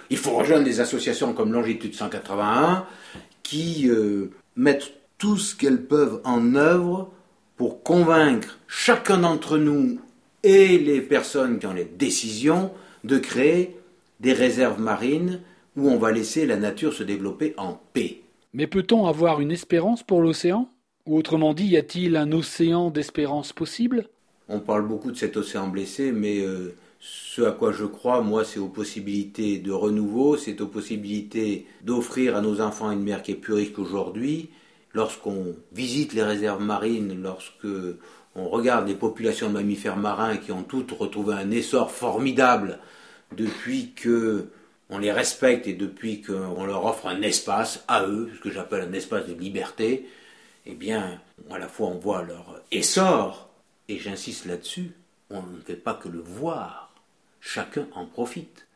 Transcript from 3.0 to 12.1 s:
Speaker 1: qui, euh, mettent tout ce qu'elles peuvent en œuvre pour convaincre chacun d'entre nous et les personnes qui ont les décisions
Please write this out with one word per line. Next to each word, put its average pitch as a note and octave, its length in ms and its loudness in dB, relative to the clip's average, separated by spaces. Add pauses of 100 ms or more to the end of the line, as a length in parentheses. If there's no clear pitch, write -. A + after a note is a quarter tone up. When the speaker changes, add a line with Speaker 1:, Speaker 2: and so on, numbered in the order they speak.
Speaker 1:
qui, D#3 460 0
euh, G2+ 420 2 (240)
mettent C#3 380 2 (260)
tout G3+ 200 2
ce - 180 -4
qu'elles B2+ 300 2
peuvent C#3 360 2
en A#2+ 320 2
œuvre F3 560 4 (460)
pour - 260 -2
convaincre D#3+ 840 4
chacun - 520 2
d'entre D#3+ 400 2
nous D3 420 4 (420)
et F#3+ 360 10
les C#3+ 220 4
personnes B2+ 580 2
qui F#2+ 80 -6
ont G2 60 -6
les F2+ 120 -4
décisions A#2 880 0 (320)